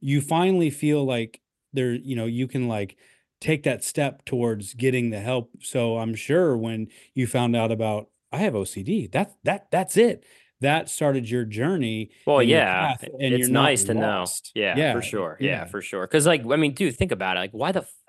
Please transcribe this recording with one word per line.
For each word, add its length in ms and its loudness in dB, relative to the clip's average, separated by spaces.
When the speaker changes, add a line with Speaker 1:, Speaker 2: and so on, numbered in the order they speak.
Speaker 1:
You 200 2
finally 500 2
feel 340 2
like 360 -4
there, 220 0
you 220 -6
know, 100 -2
you 220 -2
can, 200 -2
like, 280 -4
take 240 0
that 200 -2
step 400 -4
towards 500 -2
getting 360 0
the 100 -6
help. 300 -4
So 360 -2
I'm 160 -4
sure 420 2
when 320 -4
you 120 0
found 300 2
out 140 2
about, 400 -2
"I 60 -4
have 180 0
O 80 0
C 180 -8
D, 260 -2
that, 360 -2
that, 260 -4
that's 260 -2
it." 280 4
That 280 2
started 420 -2
your 140 0
journey 680 -4
Speaker 2:
Well, 160 6
Speaker 1:
and 80 6
your 120 6
Speaker 2:
yeah, 180 2
Speaker 1:
path, 220 0
Speaker 2:
i-, 60 -12
Speaker 1:
and 140 2
Speaker 2:
it's 140 0
Speaker 1:
you're 20 -2
not 240 6
Speaker 2:
nice 100 0
to 100 0
know. 380 -2
Speaker 1:
lost. 220 -12
Speaker 2:
Yeah, 280 0
Speaker 1:
Yeah, 100 2
Speaker 2:
for 100 -2
sure. 380 -6
Yeah, 240 -2
Speaker 1:
yeah. 0 -
Speaker 2:
for 160 -10
sure. 260 -6
'Cause, 200 2
like, 180 4
I 120 0
mean, 180 2
dude, 220 -2
think 160 0
about 240 -2
it. 40 -2
Like, 120 -6
why 200 -4
the 140 -6